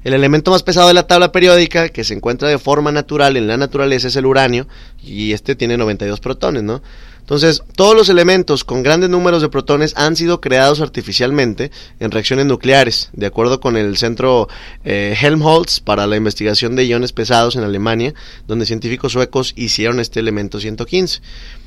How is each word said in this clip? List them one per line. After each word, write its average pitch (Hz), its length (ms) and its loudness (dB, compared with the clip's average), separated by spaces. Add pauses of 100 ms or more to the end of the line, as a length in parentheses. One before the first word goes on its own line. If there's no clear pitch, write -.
El 131 100 -2
elemento 147 380 2
más 185 100 4
pesado 175 260 4
de 180 60 6
la 175 140 2
tabla 175 240 4
periódica, 175 560 4
que 117 160 -8
se 113 100 -6
encuentra 123 340 -2
de 147 100 0
forma 147 340 0
natural 143 440 0
en 113 120 0
la 113 80 -2
naturaleza, 135 520 0
es 120 80 -4
el 131 100 0
uranio, 131 400 2 (360)
y 104 300 -6
este 107 240 -4
tiene 120 200 -2
noventa 107 280 -2
y 101 40 -4
dos 104 120 -6
protones, 131 420 -4
¿no? 110 180 -6 (400)
Entonces, 151 420 0 (140)
todos 208 180 6
los 220 140 6
elementos 175 560 2
con 123 180 -4
grandes 165 260 2
números 175 340 2
de 151 60 0
protones 147 480 -2
han 156 200 0
sido 170 240 -2
creados 139 400 2
artificialmente 123 920 -2 (300)
en 110 100 -4
reacciones 127 360 -2
nucleares, 127 640 2
de 101 140 -6
acuerdo 123 340 0
con 120 160 -2
el 104 200 -2
centro, 117 520 0 (360)
eh, 101 360 -4
Helmholtz 156 580 2
para 104 300 -2
la 107 80 0
investigación 107 580 -2
de 127 100 2
iones 120 280 -2
pesados 117 420 0
en 123 80 -4
Alemania, 113 500 -2 (360)
donde 110 180 -4
científicos 113 460 -6
suecos 127 420 -2
hicieron 117 460 -2
este 113 180 -6
elemento 104 400 -4
ciento 107 260 -8
quince. 185 360 -2 (460)